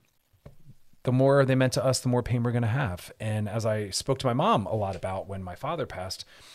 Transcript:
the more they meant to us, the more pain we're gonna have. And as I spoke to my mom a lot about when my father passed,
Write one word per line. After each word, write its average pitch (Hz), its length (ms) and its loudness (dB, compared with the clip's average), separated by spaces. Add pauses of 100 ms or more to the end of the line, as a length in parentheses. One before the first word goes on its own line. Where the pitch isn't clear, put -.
(1040)
the 123 80 2
more 135 320 6
they 131 100 4
meant 131 200 4
to 135 100 0
us, 127 160 2
the - 80 -2
more 123 140 2
pain 117 200 0
we're 120 100 0
gonna 120 140 2
have. 107 520 -2
And 107 300 -2
as 107 180 -2
I 107 240 0
spoke - 300 -2
to 135 60 -2
my 117 80 2
mom 151 320 2
a 80 80 -2
lot 98 220 -2
about 95 300 -6
when 98 160 -10
my 90 120 -10
father 147 320 -6
passed, - 380 -10 (300)